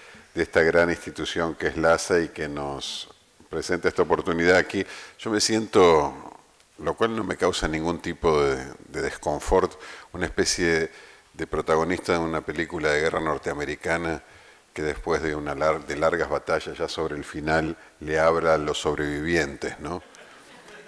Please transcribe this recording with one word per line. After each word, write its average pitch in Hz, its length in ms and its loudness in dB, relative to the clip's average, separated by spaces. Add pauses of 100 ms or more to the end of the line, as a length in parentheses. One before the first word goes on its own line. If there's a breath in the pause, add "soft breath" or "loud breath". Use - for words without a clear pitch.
(340 loud breath)
de 85 80 0
esta 82 180 2
gran 85 300 6
institución 82 640 -4
que - 140 -4
es 73 80 -6
lasa 82 420 4
y 80 120 0
que 78 180 -8
nos 71 600 -8 (400)
presenta 85 380 -2
esta 87 160 2
oportunidad 85 540 4
aquí. 92 280 2 (360 loud breath)
Yo 113 100 -6
me 107 100 2
siento, 90 720 6 (680)
lo 80 160 -4
cual 113 220 0
no 107 80 -2
me 92 140 -4
causa - 280 2
ningún 80 340 -2
tipo 80 420 2
de, 67 200 0 (260)
de 76 120 -8
desconfort, 87 720 0 (400 loud breath)
una 87 140 -4
especie 82 640 0 (420 loud breath)
de 78 140 -8
protagonista 80 680 0
de 87 60 2
una 80 240 -2
película 78 480 -4
de 76 100 2
guerra - 180 0
norteamericana 80 1040 -4 (520 soft breath)
que 78 80 -8
después 76 400 -2
de, 78 120 -2
una 73 200 -6
lar-, 76 320 0
de 73 100 -6
largas 80 320 0
batallas 76 480 -4
ya 80 100 -4
sobre 76 300 -6
el 71 80 -8
final 78 540 -2 (220 loud breath)
le 78 180 -2
habla 82 360 4
a 78 40 4
los 76 200 -2
sobrevivientes, 73 1040 -2
¿no? 78 220 -8 (840 loud breath)